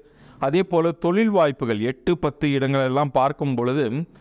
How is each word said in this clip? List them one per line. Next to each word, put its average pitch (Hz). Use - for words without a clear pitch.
அதே 151
போல 170
தொழில் 190
வாய்ப்புகள் 139
எட்டு, 131
பத்து 151
இடங்களெல்லாம் 135
பார்க்கும் 139
பொழுது 127